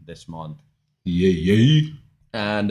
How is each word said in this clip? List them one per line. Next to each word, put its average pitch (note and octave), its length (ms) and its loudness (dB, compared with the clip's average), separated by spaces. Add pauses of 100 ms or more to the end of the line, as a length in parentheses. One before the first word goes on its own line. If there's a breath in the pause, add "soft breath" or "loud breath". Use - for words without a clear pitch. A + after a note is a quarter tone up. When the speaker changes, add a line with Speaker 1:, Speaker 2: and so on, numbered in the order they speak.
Speaker 1:
this E2 220 -20
month. D#2+ 300 -14 (460)
Speaker 2:
Yay, F2+ 260 2
yay. A#2 640 2 (400)
Speaker 1:
And G#2 380 -4